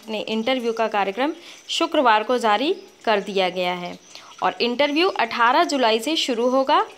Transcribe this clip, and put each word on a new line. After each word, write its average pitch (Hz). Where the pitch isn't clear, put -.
ने 214
इंटरव्यू 226
का 226
कार्यक्रम 208
शुक्रवार 247
को 247
जारी 226
कर 214
दिया 190
गया 180
है 180
और 180
इंटरव्यू 285
अठारह 240
जुलाई 254
से 294
शुरू 247
होगा। 269